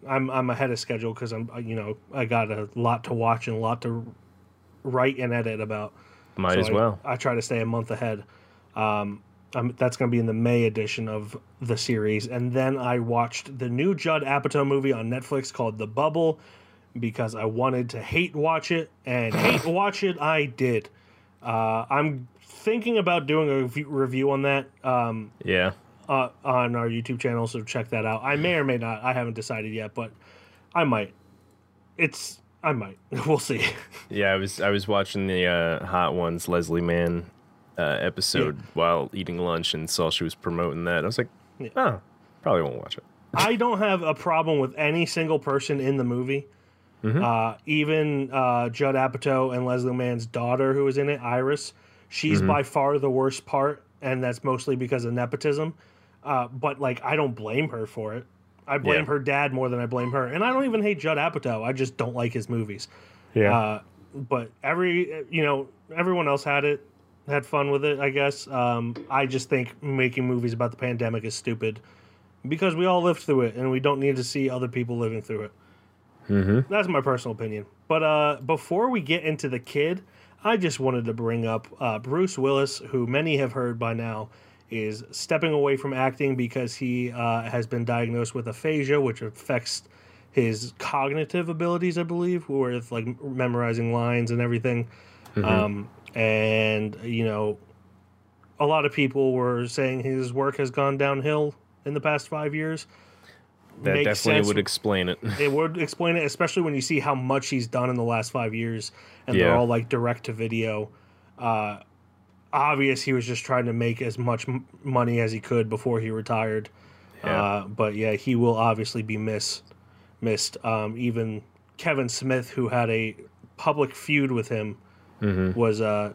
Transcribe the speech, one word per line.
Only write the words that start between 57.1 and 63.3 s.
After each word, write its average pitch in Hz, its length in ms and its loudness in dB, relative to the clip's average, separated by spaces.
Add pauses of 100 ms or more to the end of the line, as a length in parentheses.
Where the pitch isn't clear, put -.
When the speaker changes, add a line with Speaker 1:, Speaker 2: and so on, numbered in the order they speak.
Speaker 1:
don't 139 200 0
blame 113 340 -2
her 113 160 -6
for 107 300 -8
it. 123 100 -12 (420)
I 143 120 0
blame 147 220 4
Speaker 2:
Yeah. 147 40 -4
Speaker 1:
her 143 140 0
dad 139 340 0
more 131 160 0
than 123 100 0
I 120 60 -2
blame 123 260 -2
her. 131 140 0
And 151 180 -2
I 247 80 2
don't 269 140 2
even 220 160 0
hate 208 180 0
Judd 151 200 0
Apatow. 135 440 -2
I 123 80 0
just 131 260 -2
don't 120 180 -4
like 120 180 -2
his 113 160 -4
movies. 107 380 -4 (480)